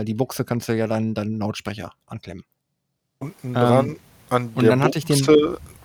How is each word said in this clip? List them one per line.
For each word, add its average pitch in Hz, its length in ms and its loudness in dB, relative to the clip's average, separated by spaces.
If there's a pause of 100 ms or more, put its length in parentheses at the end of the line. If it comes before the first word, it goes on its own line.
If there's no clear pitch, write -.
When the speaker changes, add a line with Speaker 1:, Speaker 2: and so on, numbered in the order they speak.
Speaker 1:
äh, 110 40 -4
die 110 100 -4
Buchse 127 300 -4
kannst 120 240 -4
du 117 80 0
ja 110 100 0
deinen, 110 280 -2
deinen 107 240 -4
Lautsprecher 104 540 -8 (140)
anklemmen. 90 380 -14 (720)
Speaker 2:
Unten 139 300 -12
Speaker 1:
Ähm, 123 60 -8
Speaker 2:
dran 123 420 2 (320)
an 123 260 0
Speaker 1:
und 131 80 0
Speaker 2:
der 120 80 8
Speaker 1:
dann 127 120 4
hatte 143 160 2
ich 143 80 -6
den 147 120 2
Speaker 2:
Buchse. 151 400 4 (260)